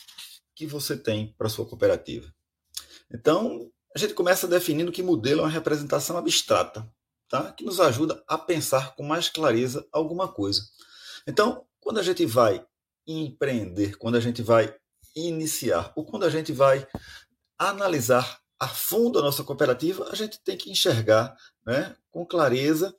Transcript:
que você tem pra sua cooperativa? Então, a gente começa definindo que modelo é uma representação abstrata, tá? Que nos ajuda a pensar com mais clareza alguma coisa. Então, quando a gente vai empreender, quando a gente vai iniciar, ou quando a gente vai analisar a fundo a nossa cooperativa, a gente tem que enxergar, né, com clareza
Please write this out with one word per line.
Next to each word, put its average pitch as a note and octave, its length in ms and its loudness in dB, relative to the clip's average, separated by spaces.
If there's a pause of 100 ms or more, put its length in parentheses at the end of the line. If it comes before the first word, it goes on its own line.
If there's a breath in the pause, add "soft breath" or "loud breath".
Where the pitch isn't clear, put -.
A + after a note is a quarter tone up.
(540 loud breath)
que D#3 140 -12
você C#3+ 280 -6
tem G#2+ 440 -4
pra A2 100 -2
sua - 160 -6
cooperativa? E2 640 -2 (800 loud breath)
Então, F#3+ 560 0 (280)
a - 20 -10
gente G3+ 160 -2
começa F3+ 340 2
definindo E3+ 440 2
que F3+ 100 -6
modelo D3+ 400 2
é - 40 2
uma D#3 40 0
representação D3+ 720 -2
abstrata, A2 680 0 (400)
tá? D3+ 240 -4
Que - 140 -16
nos F#3+ 140 -2
ajuda D3+ 480 2
a D#3 100 -2
pensar C#3 580 -2
com - 60 -10
mais D#3 260 -2
clareza B2+ 640 0
alguma E3+ 360 -2
coisa. G2+ 340 -2 (680 loud breath)
Então, G#3+ 380 2 (140)
quando A3 200 -4
a F#3 40 0
gente E3+ 240 0
vai A2+ 360 4 (440)
empreender, A#2 920 -4
quando A#2 180 0
a A#2+ 40 4
gente A#2+ 220 -2
vai A2 340 4 (400)
iniciar, D#3 800 -2
ou D#3 80 -6
quando G3 220 -4
a D#3+ 40 2
gente D#3 220 -4
vai C3+ 360 4 (680 loud breath)
analisar D#3+ 840 0 (200)
a C3 80 -4
fundo A#3 520 0
a - 20 4
nossa C#3+ 220 0
cooperativa, C#3+ 680 0
a - 40 -8
gente G#3+ 280 -8
tem - 140 -6
que - 140 -12
enxergar, A#2 680 2 (260 soft breath)
né, C#3+ 320 -4 (140)
com E3+ 160 -10
clareza D#3 720 2